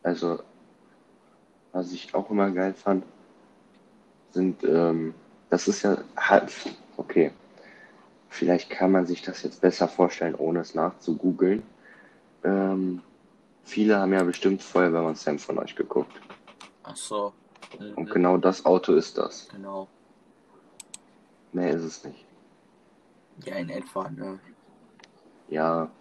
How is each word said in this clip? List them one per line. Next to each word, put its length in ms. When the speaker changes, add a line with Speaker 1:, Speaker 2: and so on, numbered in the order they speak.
Speaker 1:
Also, 400
was 200
ich 220
auch 160
immer 200
geil 240
fand, 300
sind, 320
ähm, 500
das 180
ist 160
ja 140
halt, 380
okay, 340
vielleicht 400
kann 240
man 140
sich 160
das 200
jetzt 200
besser 260
vorstellen, 460
ohne 260
es 140
nachzugoogeln. 880
Ähm, 580
viele 340
haben 140
ja 100
bestimmt 400
Feuerwehrmann 540
Sam 240
von 180
euch 160
geguckt. 460
Speaker 2:
Ach 120
so. 360
Speaker 1:
Und 180
Speaker 2:
Mhm. 140
Speaker 1:
genau 260
das 260
Auto 300
ist 240
das. 300
Speaker 2:
Genau. 400
Speaker 1:
Mehr 200
ist 100
es 220
nicht. 200
Speaker 2:
Ja, 120
in 140
etwa, 380
ne? 300
Speaker 1:
Ja. 420